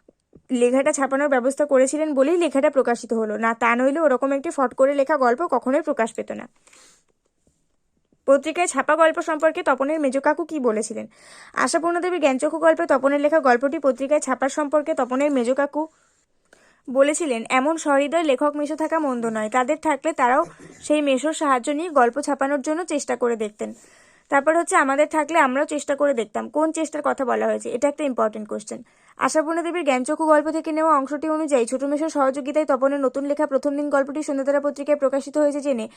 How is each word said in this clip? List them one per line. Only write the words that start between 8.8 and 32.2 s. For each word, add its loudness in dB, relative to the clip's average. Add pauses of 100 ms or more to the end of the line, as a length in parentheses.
গল্প 4
সম্পর্কে 0
তপনের 0
মেজ 0
কাকু 0
কি -6
বলেছিলেন? -4 (460)
আশাপূর্ণা 0
দেবীর -4
জ্ঞানচক্ষু 0
গল্পে 2
তপনের 2
লেখা 4
গল্পটি 2
পত্রিকায় 0
ছাপার -2
সম্পর্কে -2
তপনের 0
মেজ 0
কাকু -2 (1000)
বলেছিলেন, 2
"এমন 2
সহৃদয় 2
লেখক 2
মেসো -4
থাকা -2
মন্দ -2
নয়, -4
তাদের 0
থাকলে -2
তারাও 2 (360)
সেই 0
মেসোর 0
সাহায্য 0
নিয়ে -4
গল্প 2
ছাপানোর -2
জন্য -4
চেষ্টা -4
করে -2
দেখতেন।" -8 (560)
তারপর 2
হচ্ছে 0
আমাদের 2
থাকলে 0
আমরাও 2
চেষ্টা -4
করে 2
দেখতাম। -6
কোন 0
চেষ্টার -6
কথা -2
বলা 0
হয়েছে? -2
এটা -2
একটা -4
ইম্পর্টেন্ট -4
কোশ্চেন। -12 (340)
আশাপূর্ণা -2
দেবীর -4
জ্ঞানচক্ষু 0
গল্প 4
থেকে -4
নেওয়া 2
অংশটি -4
অনুযায়ী 0
ছোট -4
মেসোর -2
সহযোগিতায় 0